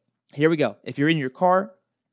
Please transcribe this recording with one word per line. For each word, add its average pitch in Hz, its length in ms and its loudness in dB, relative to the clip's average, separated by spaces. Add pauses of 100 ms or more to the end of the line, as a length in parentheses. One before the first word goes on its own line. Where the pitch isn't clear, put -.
(340)
here 151 160 2
we 165 60 0
go. 123 260 -2
If 127 160 -10
you're 143 100 2
in 165 100 0
your 131 120 -6
car 185 420 0 (400)